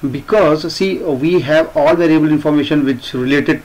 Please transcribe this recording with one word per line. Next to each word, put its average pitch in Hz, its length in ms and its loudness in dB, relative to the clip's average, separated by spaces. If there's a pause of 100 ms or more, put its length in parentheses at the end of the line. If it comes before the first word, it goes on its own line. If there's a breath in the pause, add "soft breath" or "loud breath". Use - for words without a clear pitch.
(120)
Because 156 600 0
see, 190 260 -2
we 156 420 0
have 156 340 0
all 156 200 2
variable 160 360 2
information 147 540 0
which 131 280 -4
related 139 500 -2